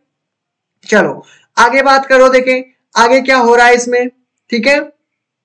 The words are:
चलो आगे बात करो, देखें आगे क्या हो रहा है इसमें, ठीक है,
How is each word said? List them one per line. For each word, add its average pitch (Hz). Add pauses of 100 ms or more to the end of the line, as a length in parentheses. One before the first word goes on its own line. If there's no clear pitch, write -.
(880)
चलो 170 (320)
आगे 247
बात 269
करो, 262
देखें 254 (320)
आगे 240
क्या 262
हो 240
रहा 240
है 240
इसमें, 247 (420)
ठीक 233
है, 277 (640)